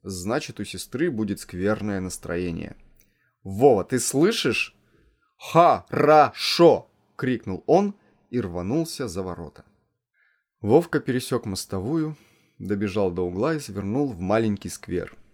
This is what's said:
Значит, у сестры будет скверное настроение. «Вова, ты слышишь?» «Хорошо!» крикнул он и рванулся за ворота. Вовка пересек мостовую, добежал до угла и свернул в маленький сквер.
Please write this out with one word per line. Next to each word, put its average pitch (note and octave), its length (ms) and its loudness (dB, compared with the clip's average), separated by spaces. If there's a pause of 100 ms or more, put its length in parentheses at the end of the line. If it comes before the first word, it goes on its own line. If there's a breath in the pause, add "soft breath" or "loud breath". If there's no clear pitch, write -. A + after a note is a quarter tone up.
Значит, G2+ 600 -6
у - 20 -6
сестры C3 480 -6
будет G#2+ 300 -4
скверное G2+ 580 -4
настроение. F2 760 -6 (680)
«Вова, G#2+ 400 6
ты B2+ 160 -2
слышишь?» C#3+ 800 0 (600)
«Хорошо!» D3 1500 4 (340)
крикнул A2+ 460 -4
он G3+ 260 2 (380 soft breath)
и A#2+ 100 -2
рванулся G#2 680 -4
за F2+ 140 -8
ворота. E2+ 420 -12 (960)
Вовка D3 400 2
пересек B2+ 460 -4
мостовую, C3 720 -6 (400 soft breath)
добежал G2 540 -2
до F2 100 -4
угла F#2+ 320 -2
и D3+ 60 -6
свернул A2 520 -4
в F2+ 80 -12
маленький G2+ 500 0
сквер. - 460 -8 (180)